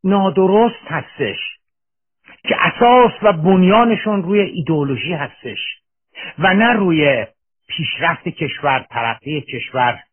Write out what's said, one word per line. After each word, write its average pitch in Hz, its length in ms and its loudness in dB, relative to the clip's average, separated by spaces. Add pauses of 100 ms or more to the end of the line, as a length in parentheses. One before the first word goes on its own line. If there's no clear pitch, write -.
نادرست 196 800 2
هستش - 520 -8 (1080)
که 190 100 0
اساس 240 540 4 (100)
و 208 100 4
بنیانشون 196 920 2
روی 202 180 0
ایدئولوژی 147 720 -4
هستش 139 460 -10 (800)
و 185 160 2
نه 226 180 4
روی 151 540 2 (420)
پیشرفت 165 600 -6
کشور، 139 600 -4
ترقی 120 500 -6
کشور 123 600 -4 (100)